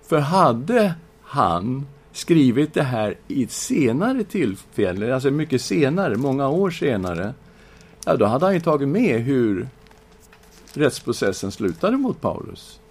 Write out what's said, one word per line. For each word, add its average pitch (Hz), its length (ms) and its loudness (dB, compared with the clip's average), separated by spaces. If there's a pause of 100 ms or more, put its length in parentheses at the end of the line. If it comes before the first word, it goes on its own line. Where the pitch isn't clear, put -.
För 160 180 0
hade 165 720 2 (300)
han 123 640 -2 (240)
skrivit 147 640 2
det 170 100 0
här 110 340 -2 (100)
i 135 160 -2
ett 104 80 -4
senare 202 720 0
tillfälle, 104 920 -2
alltså 131 180 0
mycket 143 300 -2
senare, 160 560 0
många 139 320 0
år 180 200 0
senare, 101 640 -4 (720)
ja, - 100 2
då 113 100 2
hade 131 200 2
han 196 80 2
ju 175 60 2
tagit 151 280 0
med 151 340 2
hur 120 460 0 (1040)
rättsprocessen 113 760 -2
slutade 175 460 -2
mot 262 240 -2
Paulus. - 580 -8 (120)